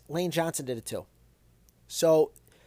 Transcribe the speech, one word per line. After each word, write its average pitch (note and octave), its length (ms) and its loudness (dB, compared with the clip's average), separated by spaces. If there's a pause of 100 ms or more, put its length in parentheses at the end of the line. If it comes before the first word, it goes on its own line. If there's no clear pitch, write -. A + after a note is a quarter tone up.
Lane E3+ 240 -4
Johnson E3 340 -4
did B2 120 -6
it A2+ 80 -14
too. G2 220 -8 (800)
So, D#3+ 440 4 (360)